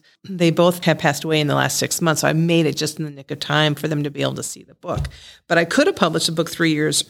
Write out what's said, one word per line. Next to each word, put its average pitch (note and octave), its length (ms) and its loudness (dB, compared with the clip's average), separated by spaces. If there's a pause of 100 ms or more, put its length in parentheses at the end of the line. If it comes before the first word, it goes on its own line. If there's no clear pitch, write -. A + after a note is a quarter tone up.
(240)
they F3 260 0
both F3 360 2
have D#3 120 4
passed C#3+ 260 0
away D#3 160 0
in D3+ 80 2
the C#3 80 0
last C3+ 220 0
six - 240 -2
months, D#3+ 200 0
so C#3+ 60 2
I D3 60 2
made E3 320 4
it C#3+ 100 -2
just D3+ 220 -4
in D#3 80 -8
the D3 60 -10
nick C#3 180 -16
of D3 100 -8
time D3+ 360 2
for D3 120 -6
them D3 160 -2
to D3 60 -4
be C#3 140 -6
able C3+ 100 -2
to B2 100 -8
see - 200 -12
the - 100 -20
book. D3+ 340 -6 (400)
But E3+ 120 4
I E3+ 60 4
could C4+ 200 2
have F#4+ 100 0
published D#3+ 300 0
the E3+ 60 0
book D#3+ 180 -2
three D#3+ 240 0
years D3+ 360 0